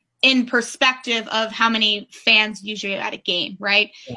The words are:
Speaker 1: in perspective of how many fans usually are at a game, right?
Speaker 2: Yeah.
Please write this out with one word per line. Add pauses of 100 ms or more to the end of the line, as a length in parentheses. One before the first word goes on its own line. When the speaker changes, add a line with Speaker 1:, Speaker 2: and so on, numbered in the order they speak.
(220)
Speaker 1:
in
perspective
of
how
many
fans
usually
are
at
a
game,
right? (160)
Speaker 2:
Yeah.